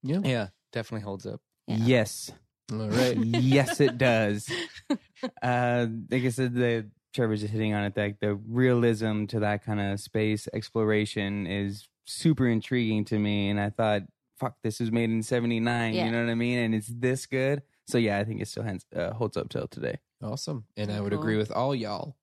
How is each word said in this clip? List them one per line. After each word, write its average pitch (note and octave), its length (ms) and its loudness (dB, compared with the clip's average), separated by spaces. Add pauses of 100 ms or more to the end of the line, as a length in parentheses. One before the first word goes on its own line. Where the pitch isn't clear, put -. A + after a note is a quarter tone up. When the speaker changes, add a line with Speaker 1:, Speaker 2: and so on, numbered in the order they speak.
Speaker 1:
Yeah. D3+ 200 -2
Speaker 2:
Yeah, A#2 240 0 (240)
definitely A2 320 -6
holds G2 220 -8
up. G#2 140 -8 (260)
Speaker 3:
Yeah. A2 140 -2
Speaker 4:
Yes. A2+ 500 2 (420)
Speaker 1:
All G#2+ 160 -4
right. B2 280 2
Speaker 4:
<laughs> A2 100 2
Yes, C3 540 4
it C3 180 4
does. A2 500 2 (400)
Speaker 3:
<laughs> C4 100 0 (440)
Speaker 4:
Uh, B2 440 2 (240)
like B2 140 2
I C3 60 4
said, B2 240 0
the A#2 360 2 (240)
Trevor's A2 280 2
just G#2 100 -4
hitting G#2+ 220 2
on G#2 100 2
it. G2+ 120 -2
Like, G#2 240 0
the G#2 140 2
realism A2+ 920 2
to A2 140 -2
that G#2 240 0
kind G#2 160 -2
of G2+ 200 -2
space G#2+ 520 -2
exploration G#2+ 920 -2
is G2+ 400 -4 (200)
super C3+ 420 2
intriguing A2 580 0
to G#2+ 120 0
me. G#2 320 0
And G#2 100 0
I G#2 100 0
thought, G#2 320 0 (360)
"Fuck, A#2+ 260 -4
this A2 160 -4
was A2+ 100 0
made A#2 200 2
in A2+ 120 0
seventy-nine." A#2 720 0
Speaker 3:
Yeah. A2 120 0
Speaker 4:
You A2+ 60 0
know A#2 120 0
what A#2 60 0
I A#2 40 0
mean? A#2+ 240 0
And A2+ 160 0
it's G#2+ 140 -2
this B2+ 380 -2
good. C#3 360 -2 (240)
So B2+ 120 0
yeah, G#2 200 2
I G2+ 60 0
think G#2+ 160 -6
it G2 80 -6
still G#2+ 160 -8
hands, F#2+ 200 -6 (100)
uh, F2 180 -2
holds A2 240 -4
up - 120 -4
till - 200 -6
today. - 300 -6 (240)
Speaker 1:
Awesome. A#2+ 420 -8 (120)
And G#2 140 -4
I G#2 40 -4
Speaker 3:
Very G#2 100 -4
Speaker 1:
would G2+ 80 -2
Speaker 3:
cool. G2+ 80 -2
Speaker 1:
agree A2 160 0
with G#2+ 160 -2
all C3+ 220 0
y'all. A2 480 -6